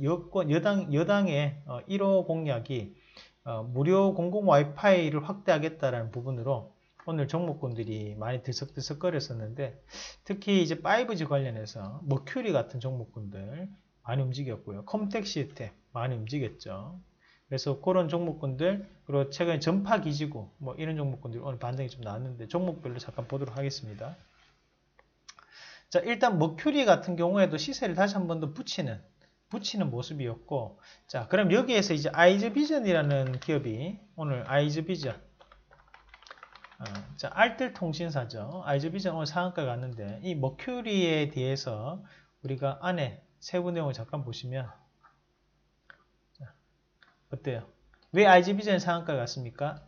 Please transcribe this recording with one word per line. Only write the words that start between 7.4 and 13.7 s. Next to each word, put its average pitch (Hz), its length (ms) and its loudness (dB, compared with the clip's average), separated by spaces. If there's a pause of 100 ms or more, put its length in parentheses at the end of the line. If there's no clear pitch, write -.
많이 117 240 -4
들썩들썩거렸었는데 135 1400 -4 (420)
특히 196 380 2
이제 156 200 0
파이브지 208 420 2
관련해서 117 800 -4
머큐리 180 480 -2
같은 123 280 0
종목군들 113 880 -8 (320)